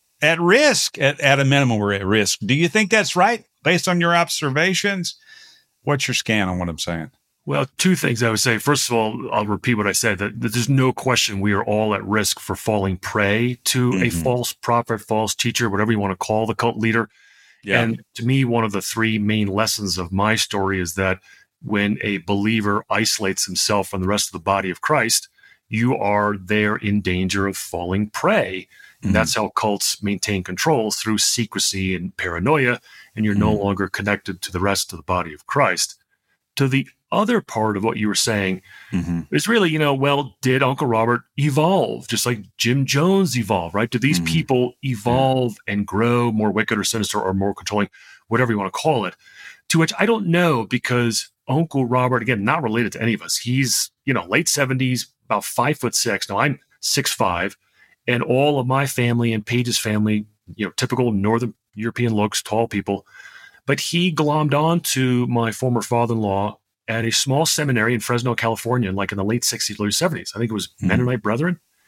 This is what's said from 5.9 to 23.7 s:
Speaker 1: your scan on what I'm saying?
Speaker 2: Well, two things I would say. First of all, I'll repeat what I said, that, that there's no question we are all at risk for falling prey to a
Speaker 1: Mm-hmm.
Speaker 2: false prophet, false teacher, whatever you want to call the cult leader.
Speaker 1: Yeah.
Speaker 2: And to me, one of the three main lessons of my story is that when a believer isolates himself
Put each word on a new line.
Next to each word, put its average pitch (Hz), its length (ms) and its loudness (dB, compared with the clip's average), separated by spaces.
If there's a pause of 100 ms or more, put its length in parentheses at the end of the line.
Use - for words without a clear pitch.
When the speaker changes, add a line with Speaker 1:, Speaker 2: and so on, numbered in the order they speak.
Speaker 1:
your 123 60 -2
scan 107 340 0
on 90 100 -2
what 87 120 -2
I'm 78 80 -8
saying? 82 320 -6 (340)
Speaker 2:
Well, 143 220 -2 (120)
two 185 160 2
things 123 300 0
I 113 60 2
would 110 100 0
say. 113 180 2
First - 320 0
of 117 60 0
all, 113 360 -2
I'll 107 140 0
repeat 104 280 0
what 104 120 0
I 98 60 0
said, 104 260 0
that, 104 220 -6
that 117 120 -4
there's 120 160 -2
no 131 240 4
question 117 460 -2
we 101 140 2
are 98 120 2
all 107 300 0
at 98 100 -4
risk 101 360 0
for - 160 -6
falling 95 400 0
prey 110 680 0
to 123 280 2
a 95 40 0 (100)
Speaker 1:
Mm-hmm. 85 160 -2
Speaker 2:
false 123 300 0
prophet, 117 480 0
false 110 340 -2
teacher, 117 360 -2
whatever 107 220 2
you 107 80 2
want 98 100 0
to 92 60 -4
call 110 300 -2
the 107 100 -2
cult 120 220 0
leader. 110 300 0 (540)
Speaker 1:
Yeah. 120 200 0
Speaker 2:
And 113 200 -2 (120)
to 117 120 -8
me, 135 180 2
one 117 200 2
of 104 80 -2
the 98 100 -2
three 110 360 0
main 107 280 2
lessons 101 500 -2
of 90 160 -6
my 104 220 2
story 98 460 -2
is 85 160 -6
that 95 240 0 (420)
when 101 400 0
a 104 160 -2
believer 104 720 0
isolates 104 560 0
himself 98 420 0